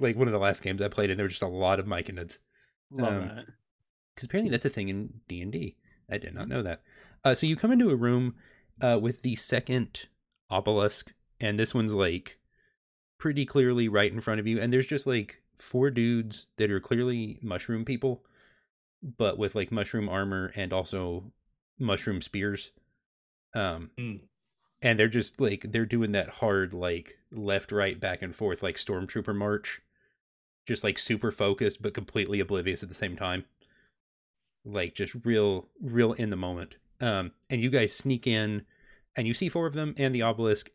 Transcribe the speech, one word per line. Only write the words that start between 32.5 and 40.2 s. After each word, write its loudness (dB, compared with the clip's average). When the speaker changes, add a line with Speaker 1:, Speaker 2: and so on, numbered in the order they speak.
Speaker 1:
at -10
the -14
same -6
time. -4
Like, -4
just -4
real, 4
real 2
in -2
the -2
moment. -6
Um, 0
and -2
you 2
guys 4
sneak -2
in, 0
and -2
you 2
see -2
four 0
of -4
them -4
and 2
the 0